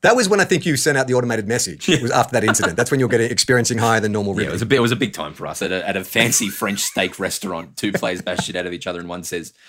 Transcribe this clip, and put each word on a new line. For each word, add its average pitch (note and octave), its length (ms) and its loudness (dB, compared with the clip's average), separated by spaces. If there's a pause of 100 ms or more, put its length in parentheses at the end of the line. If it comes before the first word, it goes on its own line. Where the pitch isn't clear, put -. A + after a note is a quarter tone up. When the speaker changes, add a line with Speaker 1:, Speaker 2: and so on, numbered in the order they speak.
Speaker 1:
That A#3 140 6
was A3+ 120 4
when G3+ 120 4
I F3+ 60 4
think F3 200 0
you D3+ 100 0
sent C#3 220 2
out C3 80 2
the B2 80 0
automated A#2+ 320 2
message, G#2 420 -4
Speaker 2:
Yeah. D3 140 4
Speaker 1:
was A#2 80 -2
after B2+ 220 2
that A#2+ 100 2
incident. G#2+ 340 0
That's A#2+ 140 0
when C#3+ 80 2
you're B2+ 100 2
getting, A#2 220 2
experiencing A#2+ 480 2
higher A2+ 220 4
than G#2 100 0
normal G2+ 220 0
Speaker 2:
Yeah, F#2 40 -4
it G#2 40 0
Speaker 1:
ribbing. F#2 140 -2
Speaker 2:
was G2 80 -2
a A2+ 40 -2
bit, C3+ 120 4
it A#2 40 4
was A#2 100 2
a G2+ 40 -2
big G2+ 160 -2
time D2+ 220 -8
for D#2 120 -10
us D2+ 160 -8
at - 80 -2
a, F#2 180 -4
at G2 80 -2
a F#2+ 60 -4
fancy A#2 460 0
<laughs> G2 120 -10
French G2+ 200 -2
steak - 400 -4
restaurant. F2 560 -6
Two G#2 160 -2
players F#2 280 -2
bash F2+ 260 -4
shit F#2 100 -8
out F2+ 100 -4
of F2 60 -8
each F2 160 -10
other F2 100 -6
and F2 100 -10
one F2+ 140 -10
says, E2+ 300 -10 (160)